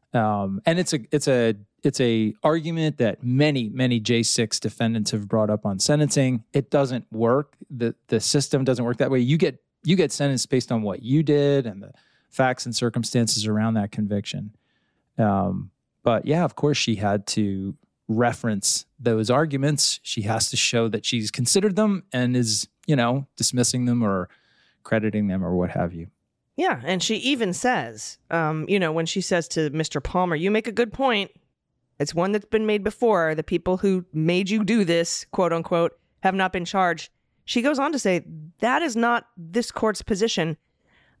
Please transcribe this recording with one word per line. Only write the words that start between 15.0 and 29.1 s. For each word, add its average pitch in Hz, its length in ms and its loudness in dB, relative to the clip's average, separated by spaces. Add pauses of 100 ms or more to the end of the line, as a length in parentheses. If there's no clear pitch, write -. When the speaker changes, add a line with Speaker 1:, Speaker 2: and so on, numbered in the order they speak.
Speaker 1:
Um, 95 540 0 (320)
but 117 240 2
yeah, 165 180 2
of - 120 -4
course 147 200 0
she 110 200 0
had 101 320 0
to 98 480 -2 (320)
reference 110 800 0 (120)
those 113 320 0
arguments. 139 720 0
She - 200 -4
has 107 280 -2
to 120 60 -4
show 113 320 0
that 107 180 -4
she's 110 240 -2
considered 185 460 0
them 208 260 0 (100)
and 123 240 0
is, 113 300 0 (200)
you 151 100 4
know, 127 400 0
dismissing 123 480 0
them 120 180 2
or 95 260 0 (540)
crediting 107 460 0
them 95 160 0
or 90 100 0
what 87 160 0
have 87 240 -4
you. 85 140 -12 (480)
Speaker 2:
Yeah, 339 280 0
and 180 180 -2
she 220 140 -2
even 233 380 -2
says, 143 640 -4 (120)
um, 156 380 -2
you 196 100 2
know, 165 140 0
when 165 140 -2
she 185 160 -4